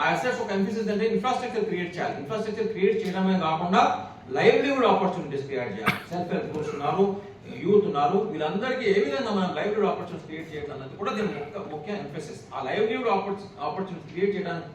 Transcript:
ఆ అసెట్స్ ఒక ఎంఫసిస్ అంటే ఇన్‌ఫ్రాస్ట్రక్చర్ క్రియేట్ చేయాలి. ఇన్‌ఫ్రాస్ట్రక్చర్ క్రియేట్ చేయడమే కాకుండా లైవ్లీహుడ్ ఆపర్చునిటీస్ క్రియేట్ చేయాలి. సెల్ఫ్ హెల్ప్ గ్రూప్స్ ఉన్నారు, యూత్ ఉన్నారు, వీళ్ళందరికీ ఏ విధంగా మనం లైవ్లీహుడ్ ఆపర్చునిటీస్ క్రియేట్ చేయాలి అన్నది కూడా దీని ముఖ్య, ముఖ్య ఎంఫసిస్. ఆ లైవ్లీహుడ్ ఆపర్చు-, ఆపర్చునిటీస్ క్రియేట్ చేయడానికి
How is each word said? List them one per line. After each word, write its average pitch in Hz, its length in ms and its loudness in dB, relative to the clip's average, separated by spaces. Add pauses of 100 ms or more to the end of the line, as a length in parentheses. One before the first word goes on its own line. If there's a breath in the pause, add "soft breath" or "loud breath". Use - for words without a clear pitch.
ఆ 160 80 4
అసెట్స్ 226 320 0
ఒక 202 100 -4
ఎంఫసిస్ 196 380 0
అంటే 208 160 2
ఇన్‌ఫ్రాస్ట్రక్చర్ 226 600 0
క్రియేట్ 175 320 -4
చేయాలి. - 200 -4
ఇన్‌ఫ్రాస్ట్రక్చర్ 214 500 -4
క్రియేట్ 196 380 2
చేయడమే 185 340 2
కాకుండా 170 720 2 (180)
లైవ్లీహుడ్ 254 560 6
ఆపర్చునిటీస్ 156 600 2
క్రియేట్ 127 220 -4
చేయాలి. - 420 -4
సెల్ఫ్ 180 240 -2
హెల్ప్ - 200 -2
గ్రూప్స్ - 200 -4
ఉన్నారు, 190 560 2 (280)
యూత్ 196 280 6
ఉన్నారు, 180 320 2
వీళ్ళందరికీ 202 720 0
ఏ 185 40 6
విధంగా 240 380 2
మనం 185 240 0
లైవ్లీహుడ్ 208 300 0
ఆపర్చునిటీస్ 170 400 -4
క్రియేట్ 156 280 -10
చేయాలి 143 200 -8
అన్నది 135 240 -12
కూడా 190 160 -2
దీని 208 140 0
ముఖ్య, - 500 -8
ముఖ్య 208 160 -8
ఎంఫసిస్. - 480 -8 (140)
ఆ - 80 -6
లైవ్లీహుడ్ 233 440 0
ఆపర్చు-, 196 540 -2
ఆపర్చునిటీస్ 175 520 -6
క్రియేట్ 190 220 2
చేయడానికి 170 400 -4